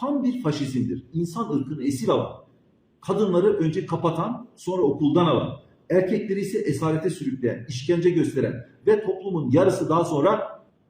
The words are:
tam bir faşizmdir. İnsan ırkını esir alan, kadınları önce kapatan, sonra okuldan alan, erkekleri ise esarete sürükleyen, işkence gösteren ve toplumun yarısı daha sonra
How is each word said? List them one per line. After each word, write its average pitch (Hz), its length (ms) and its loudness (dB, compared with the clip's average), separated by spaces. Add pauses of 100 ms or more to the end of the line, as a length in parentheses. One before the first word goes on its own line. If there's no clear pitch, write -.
tam 277 240 -2
bir - 180 -2
faşizmdir. 127 680 -2
İnsan 165 460 -4
ırkını 143 260 -6
esir 226 240 -2
alan, 135 240 0 (680)
kadınları 190 520 2
önce 160 340 0
kapatan, 170 680 -2
sonra 180 260 -2
okuldan 151 440 4
alan, - 340 0 (300)
erkekleri 190 500 0
ise 190 180 -2
esarete 156 520 0
sürükleyen, 127 580 -4
işkence 170 420 2
gösteren 135 560 0 (200)
ve 214 180 4
toplumun 180 460 -4
yarısı 165 380 4
daha 165 160 2
sonra - 560 0 (300)